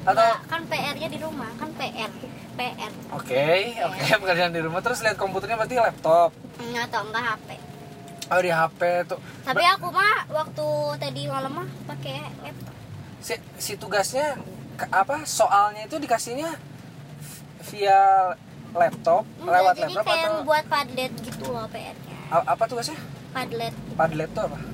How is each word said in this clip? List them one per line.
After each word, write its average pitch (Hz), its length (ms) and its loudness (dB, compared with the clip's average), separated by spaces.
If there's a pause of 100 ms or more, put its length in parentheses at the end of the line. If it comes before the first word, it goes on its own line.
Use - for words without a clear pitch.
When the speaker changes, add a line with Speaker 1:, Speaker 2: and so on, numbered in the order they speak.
Speaker 1:
Atau 381 160 4
Speaker 2:
Enggak, - 180 6 (140)
kan 320 160 -2
P - 80 -4
R-nya 285 320 -4
di 311 140 -8
rumah, 302 340 -8
kan 294 160 -8
P - 160 -8
R. 220 240 -8 (460)
P 254 80 -4
R. 226 280 -8 (220)
Speaker 1:
Oke, 131 240 0
Speaker 2:
P 190 380 4
R. 180 100 0
Speaker 1:
oke, - 160 -4 (220)
pekerjaan 175 260 2
di 165 80 -2
rumah. 160 240 -2
Terus 240 160 0
lihat 220 160 0
komputernya 196 400 -2
berarti 233 240 0
laptop. 170 560 4 (240)
Speaker 2:
Hmm, 240 160 -6
atau 240 320 -2
enggak 220 160 -4
H 226 160 0
P. - 100 -18 (800)
Speaker 1:
Oh, 180 160 4
di 180 80 2
H 160 100 4 (140)
P - 60 -2 (260)
tuh. - 120 -6 (280)
Speaker 2:
Tapi 269 160 4
Speaker 1:
Ber- 349 160 8
Speaker 2:
aku 359 160 -6
mah 415 320 4
waktu 302 400 -2 (320)
tadi 285 220 -6 (100)
malam 269 320 -4
mah 381 60 -8 (180)
pakai - 320 -8 (240)
laptop. - 320 -12 (420)
Speaker 1:
Si, - 160 -8 (240)
si - 240 -6
tugasnya 247 560 0 (400)
ke-, - 160 -6
apa? 277 320 2
Soalnya 208 640 4
itu 311 80 -6
dikasihnya 269 560 -2 (1120)
via 196 640 8 (460)
laptop, 170 480 4 (160)
Speaker 2:
Enggak, 339 160 2
Speaker 1:
lewat 359 180 8
Speaker 2:
jadi - 140 0
Speaker 1:
laptop 320 180 -2
Speaker 2:
kayak 330 200 2
Speaker 1:
atau 311 180 0
Speaker 2:
buat 302 240 4
Padlet 262 440 -2 (120)
gitu 220 240 -10
loh 233 220 -6
P - 100 -12
R-nya. - 360 -14 (120)
Speaker 1:
A-, 165 240 4
apa 226 160 2
tugasnya? 247 280 -4 (360)
Speaker 2:
Padlet. 233 400 -4 (240)
Speaker 1:
Padlet 160 340 2
tuh 214 140 -2
apa? - 140 -6 (140)